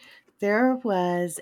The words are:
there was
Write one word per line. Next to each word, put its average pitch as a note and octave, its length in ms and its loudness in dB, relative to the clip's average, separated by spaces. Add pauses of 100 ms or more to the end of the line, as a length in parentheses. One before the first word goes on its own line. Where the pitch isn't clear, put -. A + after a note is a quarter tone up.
(400)
there A#3 360 2
was F3+ 640 -2